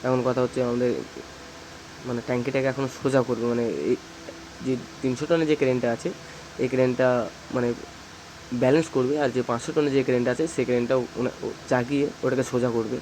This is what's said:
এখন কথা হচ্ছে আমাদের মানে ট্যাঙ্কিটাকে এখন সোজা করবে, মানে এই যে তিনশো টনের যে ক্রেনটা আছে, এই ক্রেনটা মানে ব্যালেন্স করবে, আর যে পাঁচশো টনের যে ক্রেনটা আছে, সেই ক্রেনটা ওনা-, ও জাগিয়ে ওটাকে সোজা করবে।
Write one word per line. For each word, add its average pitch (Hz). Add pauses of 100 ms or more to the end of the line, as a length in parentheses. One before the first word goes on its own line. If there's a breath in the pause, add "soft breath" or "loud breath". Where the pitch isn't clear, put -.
এখন 127
কথা 127
হচ্ছে 127
আমাদের 120 (1120)
মানে 120
ট্যাঙ্কিটাকে 131
এখন 135
সোজা 135
করবে, 117
মানে 117 (180)
এই 107 (680)
যে 131 (260)
তিনশো 131
টনের 165
যে 151
ক্রেনটা 127
আছে, 135 (500 loud breath)
এই 131
ক্রেনটা 127 (440)
মানে 123 (840)
ব্যালেন্স 131
করবে, 135
আর 139
যে 123
পাঁচশো 120
টনের 147
যে 135
ক্রেনটা 123
আছে, 160
সেই 131
ক্রেনটা 123 (220)
ওনা-, 123
ও 107 (220)
জাগিয়ে 135 (160)
ওটাকে 131
সোজা 123
করবে। 113